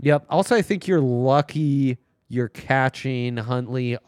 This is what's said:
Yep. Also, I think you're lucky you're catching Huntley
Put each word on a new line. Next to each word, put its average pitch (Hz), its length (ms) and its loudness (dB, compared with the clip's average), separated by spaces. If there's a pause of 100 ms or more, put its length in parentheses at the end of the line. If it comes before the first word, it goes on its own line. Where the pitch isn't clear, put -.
Yep. 147 280 2
Also, 190 280 2
I 202 60 4
think - 260 -4
you're 175 120 4
lucky 135 1000 2 (300)
you're 120 200 -4
catching 131 880 -2
Huntley 123 600 -4 (120)